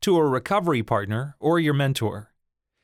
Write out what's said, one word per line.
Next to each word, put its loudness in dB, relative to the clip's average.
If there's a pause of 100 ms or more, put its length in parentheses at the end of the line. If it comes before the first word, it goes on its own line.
to 4
a 4
recovery 0
partner -4
or 0
your 2
mentor. -2 (520)